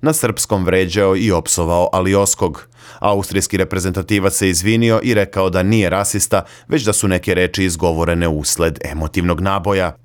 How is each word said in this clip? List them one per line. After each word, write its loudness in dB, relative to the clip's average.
na 2
srpskom -2
vređao 2
i 2
opsovao 0
Alioskog. 0
Austrijski -2
reprezentativac 0
se 0
izvinio 2
i 0
rekao 0
da 0
nije 2
rasista, 0
već 0
da 0
su 0
neke 0
reči 0
izgovorene 0
usled -2
emotivnog -2
naboja. -2